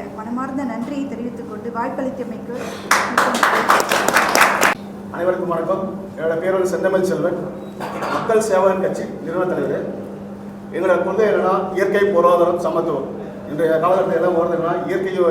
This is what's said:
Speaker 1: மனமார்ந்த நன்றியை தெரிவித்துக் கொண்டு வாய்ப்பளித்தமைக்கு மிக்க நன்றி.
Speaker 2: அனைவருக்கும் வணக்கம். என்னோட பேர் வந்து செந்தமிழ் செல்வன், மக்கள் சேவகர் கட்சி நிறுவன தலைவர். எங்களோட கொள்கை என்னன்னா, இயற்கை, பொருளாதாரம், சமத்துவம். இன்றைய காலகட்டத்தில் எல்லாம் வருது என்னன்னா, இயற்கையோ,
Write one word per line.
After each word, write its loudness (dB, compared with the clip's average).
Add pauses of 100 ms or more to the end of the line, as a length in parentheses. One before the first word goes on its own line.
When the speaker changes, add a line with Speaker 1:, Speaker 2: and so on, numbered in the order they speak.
(180)
Speaker 1:
மனமார்ந்த -4
நன்றியை -4
தெரிவித்துக் -8
கொண்டு -8
வாய்ப்பளித்தமைக்கு -4
மிக்க -2
நன்றி. 2 (1300)
Speaker 2:
அனைவருக்கும் -2
வணக்கம். -2 (300)
என்னோட -2
பேர் 0
வந்து 2
செந்தமிழ் 2
செல்வன், 0 (760)
மக்கள் 2
சேவகர் 4
கட்சி -2 (180)
நிறுவன -2
தலைவர். -2 (880)
எங்களோட 2
கொள்கை 2
என்னன்னா, 4 (200)
இயற்கை, 4 (120)
பொருளாதாரம், 6
சமத்துவம். 0 (420)
இன்றைய 2
காலகட்டத்தில் 2
எல்லாம் 2
வருது 2
என்னன்னா, 0 (140)
இயற்கையோ, 0